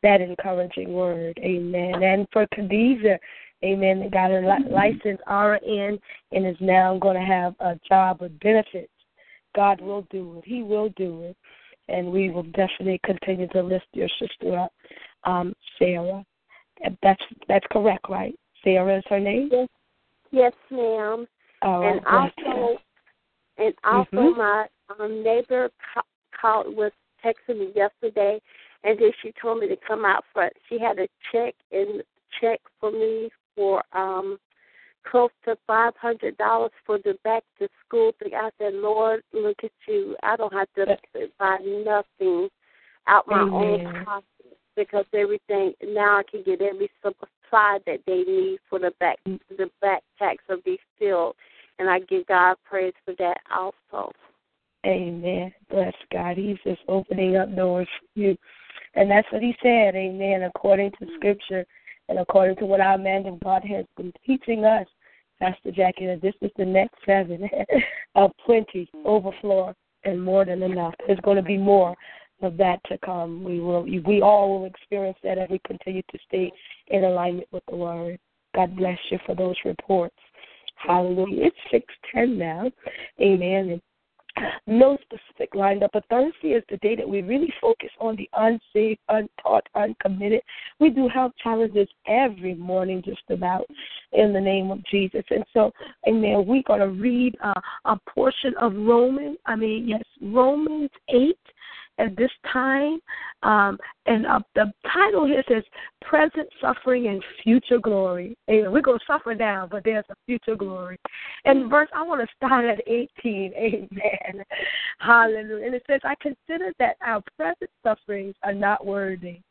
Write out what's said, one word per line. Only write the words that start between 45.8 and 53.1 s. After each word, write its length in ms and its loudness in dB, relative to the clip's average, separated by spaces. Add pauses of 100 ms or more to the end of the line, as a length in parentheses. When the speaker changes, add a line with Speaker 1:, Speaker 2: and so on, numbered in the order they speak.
Speaker 2:
now 380 2
I 100 0
can 140 -12
get 180 -2
every 300 -2 (120)
supply 840 0
that 180 -6
they 200 0
need 340 -2 (100)
for 120 -4
the 180 -2
back, 260 -2
the 460 -8 (100)
backpacks 580 -2 (100)
will 160 -6
be 120 -2 (220)
filled." 380 -2 (420)
And 100 -2
I 120 2
give 260 -4
God 380 4
praise 300 -4 (100)
for 160 -10